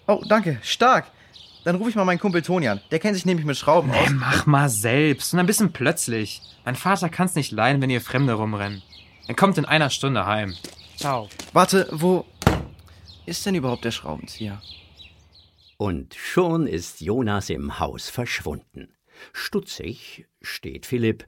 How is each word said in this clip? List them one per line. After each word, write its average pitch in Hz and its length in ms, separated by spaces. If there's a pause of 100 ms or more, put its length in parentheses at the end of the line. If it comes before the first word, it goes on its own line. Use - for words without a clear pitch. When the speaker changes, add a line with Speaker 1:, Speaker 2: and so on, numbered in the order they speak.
Speaker 1:
Oh, 208 200
danke. 175 360
Stark. 233 480 (520)
Dann 175 120
ruf 220 140
ich 214 60
mal 196 100
meinen 180 140
Kumpel 175 220
Toni 170 280
an. 101 200
Der 160 80
kennt 208 180
sich 170 100
nämlich 170 200
mit 143 120
Schrauben 147 340
Speaker 2:
Nee, - 80
Speaker 1:
aus. 131 140
Speaker 2:
mach 131 340
mal 143 220
selbst. 123 640
Und 175 60
ein 180 60
bisschen 214 280
plötzlich. 123 680 (240)
Mein 127 100
Vater 185 320
kann's 180 280
nicht 147 160
leiden, 127 320
wenn 131 80
ihr 120 100
Fremde 131 320
rumrennen. 104 480 (460)
Er 120 80
kommt 190 240
in 147 60
einer 151 260
Stunde 123 340
heim. 101 300 (400)
Ciao. 123 340 (240)
Speaker 1:
Warte, 185 380
wo 170 340 (1000)
ist - 180
denn 196 80
überhaupt 127 320
der 117 60
Schraubenzieher? 101 680 (1200)
Speaker 3:
Und 85 360
schon 165 500
ist - 360
Jonas 104 500
im 71 280
Haus 65 300
verschwunden. - 840 (360)
Stutzig - 960 (160)
steht - 460
Philipp 113 400